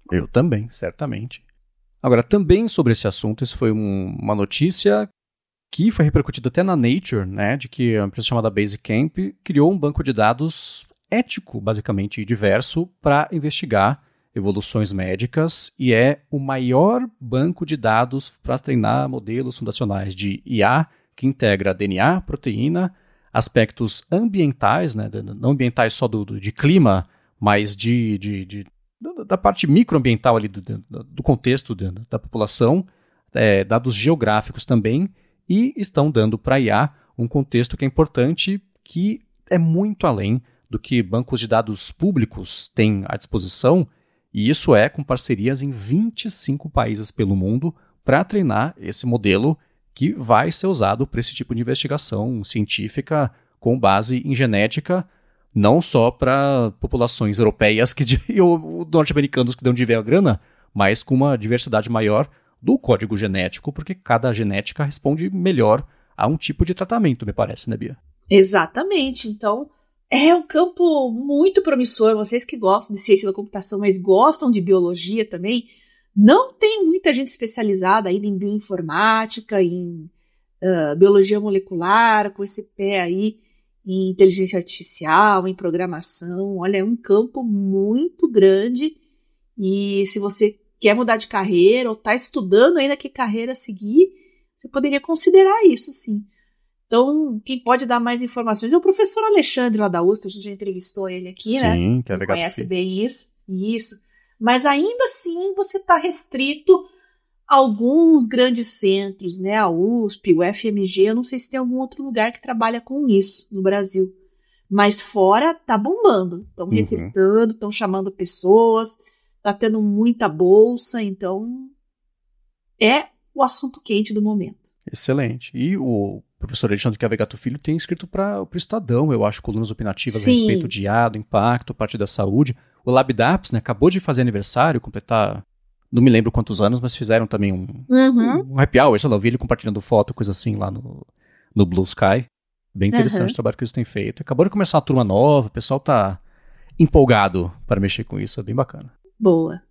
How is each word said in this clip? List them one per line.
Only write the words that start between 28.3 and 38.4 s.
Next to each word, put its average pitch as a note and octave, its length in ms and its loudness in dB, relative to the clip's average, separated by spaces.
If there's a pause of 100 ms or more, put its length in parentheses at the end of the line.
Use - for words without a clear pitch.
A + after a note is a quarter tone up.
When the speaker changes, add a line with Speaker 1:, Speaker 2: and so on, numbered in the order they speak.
Speaker 1:
de, G2+ 200 -16 (360)
da, D4 220 -14
da F#3+ 140 -2
parte G3 280 0
microambiental B2+ 720 2
ali G#2+ 100 -2
do, F#2+ 140 -10
do, G#2+ 420 -14
do - 200 -14
contexto B2+ 520 0
de, F#2 160 -8 (180)
da A#2 100 -8
população, A#2+ 640 0 (480)
é, G#2 300 2
dados A#2 300 -2
geográficos G#2+ 680 -2
também, B2 460 0 (400)
e A#3 280 2
estão D#3 340 0
dando A2 260 2
pra C3 220 0
I A#2 100 0
A A#2+ 240 0 (240)
um A#2 100 -4
contexto B2 480 -2
que C#3 100 -4
é - 20 0
importante, D#3+ 760 -2 (220)